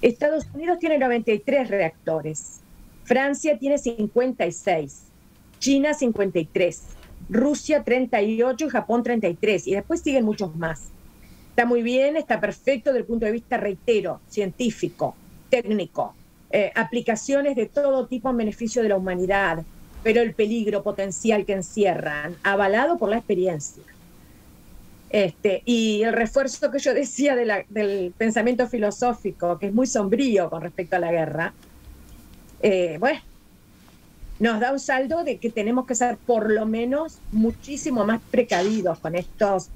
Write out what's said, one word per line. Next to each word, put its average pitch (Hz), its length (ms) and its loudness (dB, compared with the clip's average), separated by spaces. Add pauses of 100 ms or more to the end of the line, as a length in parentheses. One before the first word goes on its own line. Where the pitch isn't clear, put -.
Estados 294 520 2
Unidos 339 260 0
tiene 320 180 2
noventa 240 340 2
y 208 80 2
tres 262 300 0
reactores, 160 920 -4 (420)
Francia 277 540 2
tiene 277 200 0
cincuenta 233 680 0
y 170 60 -2
seis, 160 520 -4 (560)
China 277 340 2
cincuenta 214 460 0
y 165 60 -2
tres, - 380 -2 (460)
Rusia 285 540 2
treinta 247 380 2
y 220 220 2
ocho 262 220 0
y 285 40 -2
Japón 233 320 0
treinta 233 280 0
y 170 60 -4
tres, 202 300 0
y 185 100 0
después 320 260 -2
siguen 269 240 2
muchos 202 300 -2
más. 165 340 -6 (640)
Está 240 140 2
muy 240 180 2
bien, 269 340 2
está 226 240 -2
perfecto 233 480 -2
desde 254 100 2
el 220 60 -4
punto 226 200 -2
de 214 60 0
vista, 233 260 -4
reitero, 208 680 -2
científico, - 880 -4 (340)
técnico, 208 640 -2 (380)
eh, 196 240 0
aplicaciones 240 800 -2
de 226 120 -2
todo 269 400 0
tipo 254 220 -4
en 247 80 0
beneficio 226 460 -2
de 214 60 2
la 196 80 2
humanidad, 185 680 0 (400)
pero 226 180 4
el 233 140 0
peligro 214 480 0
potencial 196 640 0
que 202 80 -2
encierran, 170 880 -2
avalado 208 560 2
por 202 100 0
la 220 80 0
experiencia. 180 640 -2 (1300)
Este, 196 560 2
y 220 380 2
el 226 100 2
refuerzo 254 560 0
que 262 80 -2
yo 269 160 0
decía 277 420 0
de 240 100 2
la, 208 240 -2
del 202 460 -2
pensamiento 226 520 0
filosófico, 208 920 -2
que 202 100 -6
es 196 60 -4
muy 247 140 2
sombrío 208 640 2
con 165 100 -8
respecto 175 360 -4
a - 20 2
la 170 120 0
guerra, 160 420 -2 (1080)
eh, 180 380 2
bueno, 262 200 0 (1160)
nos 220 220 2
da 247 140 0
un 277 60 -2
saldo 277 440 0
de 262 140 -4
que 233 120 -4
tenemos 233 380 -2
que 254 80 -2
ser 240 220 0
por 220 340 0
lo 214 160 2
menos 254 520 -2 (120)
muchísimo 233 720 0
más 220 240 0
precavidos 196 720 0
con 165 160 -6
estos 190 600 -2